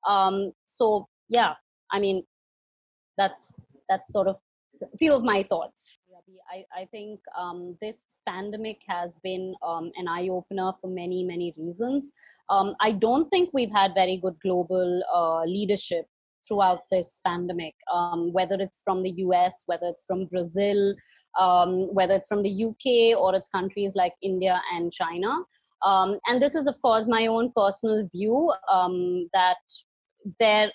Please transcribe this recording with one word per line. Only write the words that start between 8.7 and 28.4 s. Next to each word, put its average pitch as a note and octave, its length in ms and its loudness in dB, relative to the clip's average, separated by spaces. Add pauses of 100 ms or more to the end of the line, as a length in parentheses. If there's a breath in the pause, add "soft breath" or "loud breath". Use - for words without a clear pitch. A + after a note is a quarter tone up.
has F3+ 360 -6
been, F#3 320 -6 (100)
um, E3 300 -6
an F3+ 120 -8
eye-opener F#3 720 -4
for - 80 -12
many, F3+ 360 -6
many F3 340 -6
reasons. A#3 540 -6 (360 soft breath)
Um, G3 320 2
I A3 120 2
don't A#3 380 2
think F4+ 240 2
we've A#3+ 180 0
had G3 240 2
very F#3 220 2
good F3+ 220 -4
global, F3+ 600 0 (100)
uh, E3 340 2
leadership F#3 600 -2 (420)
throughout F#3 340 2 (100)
this F#3 340 -2
pandemic, F3 480 -4 (180)
um, F3 420 -2
whether F#3 220 0
it's F#3+ 280 -6
from F#3 180 -2
the F#3 100 -4
U F3+ 220 -2
S, F3+ 320 2
whether F3 220 -4
it's F3 180 -8
from F#3 200 -4
Brazil, G3 680 0 (460 soft breath)
um, F3+ 540 4
whether F#3+ 200 4
it's F#3+ 140 0
from G#3 160 -2
the G3+ 60 0
U A3 340 -4
K, A#3 320 6
or F#3 180 2
it's F#3+ 160 -2
countries G3 460 -2
like F3+ 260 2
India F#3 400 0 (120)
and E3+ 180 -4
China. F#3 480 -4 (420)
Um, F#3+ 460 4
and A#3+ 140 2
this C#4+ 120 4
is, D4 140 0
of C4+ 140 -4
course, A3 260 4
my A3+ 200 4
own A#3 280 2
personal G#3+ 580 2
view, A#3+ 400 2 (180)